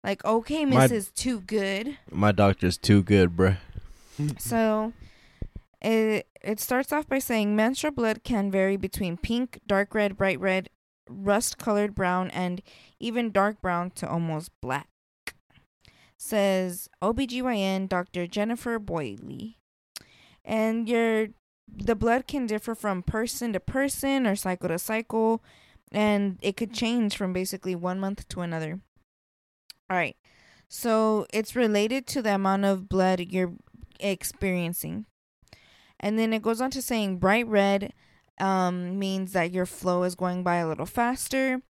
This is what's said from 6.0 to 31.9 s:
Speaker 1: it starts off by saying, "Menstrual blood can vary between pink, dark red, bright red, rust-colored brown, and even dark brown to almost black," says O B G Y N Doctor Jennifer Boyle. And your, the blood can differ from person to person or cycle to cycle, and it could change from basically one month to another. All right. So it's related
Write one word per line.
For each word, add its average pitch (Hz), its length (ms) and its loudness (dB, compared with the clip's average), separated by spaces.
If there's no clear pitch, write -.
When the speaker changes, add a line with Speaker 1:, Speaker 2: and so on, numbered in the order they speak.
Speaker 1:
it 208 160 -4
starts 262 340 -2
off 302 140 -2
by 269 100 0
saying, 214 380 0
"Menstrual 254 360 2
blood 233 320 -2
can 202 280 0
vary 196 260 2
between 185 400 -4
pink, 240 480 -4
dark 196 300 0
red, 202 200 2
bright 190 240 0
red, 190 300 0
rust-colored 208 840 0
brown, 185 360 0
and 180 300 -4
even 233 320 -2
dark 208 300 0
brown 180 300 -2
to - 160 -10
almost 165 440 -4
black," 131 260 -4
says 190 680 0
O 202 100 2
B 262 140 0
G 247 160 -6
Y 247 140 0
N 190 320 -2
Doctor 180 400 -2
Jennifer 226 500 -2
Boyle. 160 800 -8
And 220 440 0
your, 226 420 2
the 220 200 0
blood 233 320 2
can 269 180 -4
differ 214 300 -4
from 190 260 -2
person 233 520 -4
to 185 60 0
person 269 680 0
or 202 80 2
cycle 196 340 -4
to 170 80 0
cycle, 226 640 0
and 202 520 2
it 196 140 0
could 233 180 -4
change 226 420 0
from 185 160 -2
basically 185 400 -4
one 180 260 -4
month 196 300 -6
to 180 120 -8
another. 165 380 -6
All 185 100 0
right. 160 180 0
So 220 640 2
it's 220 240 -2
related 220 520 2